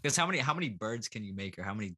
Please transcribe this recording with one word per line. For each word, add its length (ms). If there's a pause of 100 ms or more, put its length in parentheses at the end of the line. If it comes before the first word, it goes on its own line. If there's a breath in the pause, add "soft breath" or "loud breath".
'cause 120
how 100
many, 140
how 140
many 160
birds 380
can 160
you 100
make 240
or 60
how 100
many 240